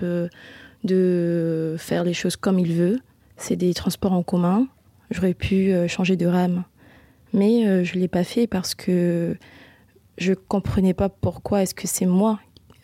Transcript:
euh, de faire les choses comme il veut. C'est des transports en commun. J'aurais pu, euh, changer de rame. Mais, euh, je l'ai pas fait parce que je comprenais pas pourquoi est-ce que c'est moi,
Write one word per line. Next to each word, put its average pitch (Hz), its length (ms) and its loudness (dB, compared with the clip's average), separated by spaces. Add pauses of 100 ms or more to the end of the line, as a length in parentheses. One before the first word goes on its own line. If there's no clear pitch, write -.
euh, 175 240 -2 (540)
de 170 960 0
faire 170 280 -2
les 175 100 0
choses - 220 -4
comme 190 220 0
il 170 140 0
veut. 175 260 2 (380)
C'est - 200 -4
des 175 180 0
transports 190 400 -2
en 180 80 2
commun. 185 440 0 (440)
J'aurais 180 240 0
pu, 190 380 0
euh, 175 160 2
changer 185 280 0
de 170 80 0
rame. 180 400 0 (720)
Mais, 214 320 4
euh, 190 180 2
je 180 140 -4
l'ai 180 100 0
pas 175 160 0
fait 233 220 0
parce - 280 -4
que 175 640 0 (800)
je 185 160 0
comprenais 190 640 0
pas 196 160 -2
pourquoi - 520 -2
est-ce 185 120 -2
que - 120 -10
c'est - 200 -2
moi, 202 340 2 (440)